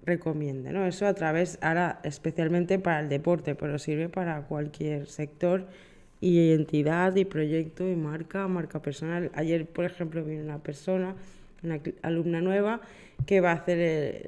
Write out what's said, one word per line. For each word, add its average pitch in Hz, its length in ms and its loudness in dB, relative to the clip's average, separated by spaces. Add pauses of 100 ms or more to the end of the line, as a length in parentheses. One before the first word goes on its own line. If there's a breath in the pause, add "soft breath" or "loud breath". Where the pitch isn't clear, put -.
recomienden, 151 680 -2
¿no? 190 120 0
Eso 185 220 0
a 196 80 4
través, 165 460 0
ahora 165 420 0
especialmente 170 800 0
para 170 180 2
el 151 100 -2
deporte, 151 460 0
pero 147 240 -4
sirve 156 300 -2
para 170 340 -4
cualquier 147 640 -6
sector 175 600 -2 (520 loud breath)
y 170 320 6
entidad 156 600 2
y 190 100 4
proyecto 160 640 -2
y 185 60 0
marca, 160 540 -4
marca 165 340 -4
personal. 160 520 -4
Ayer, 160 320 0
por - 180 -4
ejemplo, 165 400 -4
vino 151 180 -6
una 147 160 -8
persona, 185 560 -2 (480 loud breath)
una 165 160 -4
cl-, - 240 -6
alumna 165 380 0
nueva, 202 400 2 (460 loud breath)
que 196 140 6
va 175 120 6
a - 20 2
hacer 170 240 0
el, 160 500 0